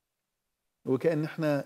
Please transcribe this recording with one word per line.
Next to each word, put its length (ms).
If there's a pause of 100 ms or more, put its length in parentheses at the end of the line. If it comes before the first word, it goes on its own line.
(840)
وكأن 380
احنا 420